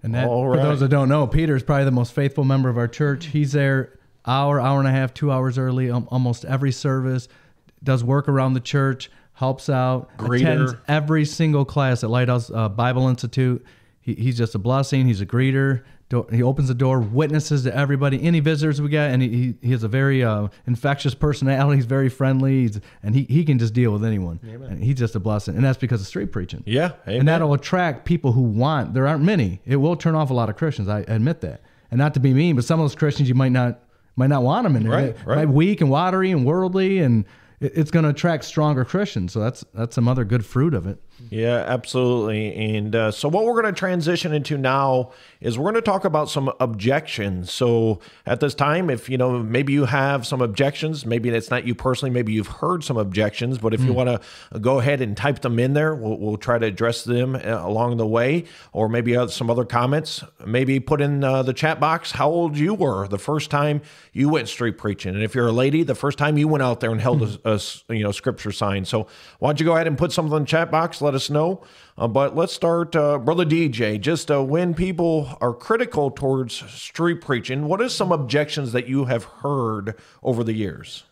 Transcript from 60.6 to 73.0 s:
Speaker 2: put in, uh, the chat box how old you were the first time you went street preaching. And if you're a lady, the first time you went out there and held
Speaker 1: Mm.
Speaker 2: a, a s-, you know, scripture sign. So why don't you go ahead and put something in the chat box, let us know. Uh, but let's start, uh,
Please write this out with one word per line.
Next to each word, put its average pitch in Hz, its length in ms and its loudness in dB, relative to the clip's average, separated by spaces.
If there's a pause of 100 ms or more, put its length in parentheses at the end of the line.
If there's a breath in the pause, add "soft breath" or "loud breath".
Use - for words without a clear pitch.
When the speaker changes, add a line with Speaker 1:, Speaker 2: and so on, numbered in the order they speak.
Speaker 2:
put 143 220 -2
in, 143 220 0
uh, 131 200 0
the 131 100 -2
chat 160 260 -2
box 160 340 -2
how 143 180 0
old 165 260 -2
you 160 160 0
were 123 340 0
the 98 120 -4
first 147 320 -4
time 147 300 0 (300 loud breath)
you 135 160 2
went 147 200 0
street 113 320 -4
preaching. 95 340 -4
And 104 100 -2
if 110 120 -4
you're 120 120 2
a 113 40 2
lady, 139 320 2
the 151 100 -2
first 143 240 -4
time 147 220 2
you 151 80 2
went 151 160 2
out 120 160 0
there 117 120 -2
and 110 80 -2
held 127 220 2
Speaker 1:
Mm. 104 240 -4
Speaker 2:
a, 110 60 2
a - 40 4
s-, - 340 -8
you 113 120 -2
know, 104 100 0
scripture - 400 -4
sign. 98 340 -2
So 110 200 -2 (320 loud breath)
why - 120 0
don't 151 100 -2
you 160 80 0
go 165 80 4
ahead 165 100 2
and 151 140 -2
put 165 120 0
something 156 240 -2
in 151 80 0
the - 40 -6
chat 165 240 0
box, 160 300 -2
let 143 140 0
us 131 140 -4
know. 156 320 0 (360 loud breath)
Uh, 117 100 -2
but 135 300 0
let's 170 160 0
start, 170 420 0
uh, 147 220 2